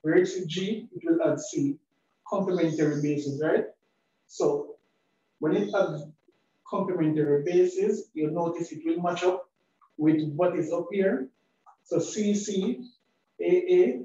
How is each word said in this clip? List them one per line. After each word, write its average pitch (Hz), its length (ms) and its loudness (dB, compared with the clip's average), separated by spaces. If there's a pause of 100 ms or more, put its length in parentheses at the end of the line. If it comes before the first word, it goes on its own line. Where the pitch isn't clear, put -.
Where 160 140 2
it 185 100 6
sees 180 200 -6
G, 190 480 -4
it 170 100 -10
will 165 180 2
add 143 160 2
C. 143 380 -4 (500)
Complementary 160 760 0
bases, 143 400 -2
right? - 240 2 (600)
So - 500 -2 (640)
when 160 160 0
it 208 200 0
adds 160 300 0 (600)
complementary 151 800 0
bases, 180 720 2
you'll 156 180 -2
notice 170 400 -4
it - 120 -14
will 165 180 -2
match 175 200 -2
up 180 260 0 (480)
with 156 240 2 (140)
what 175 220 0
is - 160 -2
up - 180 -4
here. 202 380 0 (560)
So 165 140 -2
C, 208 360 0
C, 202 540 -2 (520)
A, 170 40 -2
A. 180 600 4